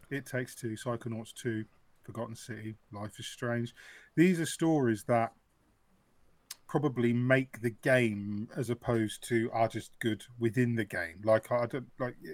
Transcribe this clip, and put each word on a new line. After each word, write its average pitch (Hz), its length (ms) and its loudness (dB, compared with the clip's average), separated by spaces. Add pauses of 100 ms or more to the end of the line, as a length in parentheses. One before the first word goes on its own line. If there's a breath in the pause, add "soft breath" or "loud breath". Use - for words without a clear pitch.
It 139 160 -6
Takes 127 300 -6
Two, 117 180 -8
Psychonauts 113 640 -6
two, 110 320 -4 (360)
Forgotten 117 320 -10
City, 110 420 -12 (140)
Life 104 300 -12
is 117 60 -12
Strange, 120 480 -4 (420 soft breath)
these 170 240 6
are 156 60 -2
stories 139 580 2
that 117 280 2 (1300)
probably 127 460 2
make 131 480 2
the 117 100 0
game 107 840 2
as 117 140 -2
opposed 117 580 -2
to 117 240 0
are 113 160 2
just - 220 -8 (100)
good 110 240 -2 (140)
within 117 380 2
the 113 100 0
game. 87 380 -6
Like, 131 280 4
I 120 140 2
don't, 131 200 -6 (120)
like, 123 180 -6 (180)